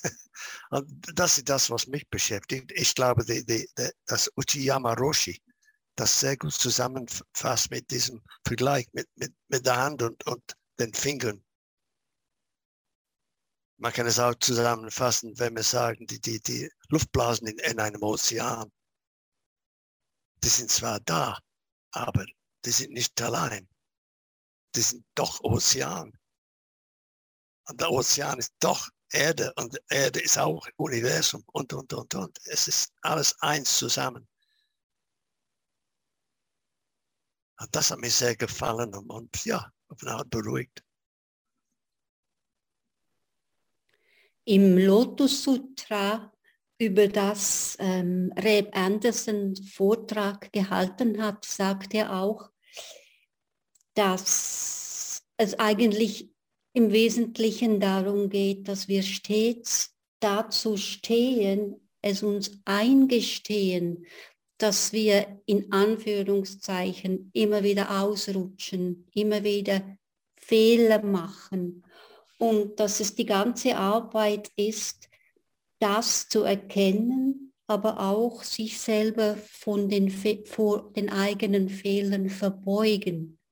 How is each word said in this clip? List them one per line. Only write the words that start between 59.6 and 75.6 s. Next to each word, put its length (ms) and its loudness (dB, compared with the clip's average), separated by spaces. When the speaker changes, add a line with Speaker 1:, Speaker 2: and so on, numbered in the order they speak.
Speaker 2:
dazu 560 0
stehen, 1000 0
es 200 -2
uns 300 -2
eingestehen, 1400 2
dass 340 2
wir 540 4
in 260 2
Anführungszeichen 1600 -2
immer 320 2
wieder 360 2
ausrutschen, 1120 -4
immer 300 0
wieder 540 -2
Fehler 640 6
machen 840 -4
und 400 2
dass 220 0
es 160 -4
die 100 0
ganze 500 0
Arbeit 800 0
ist, 540 -4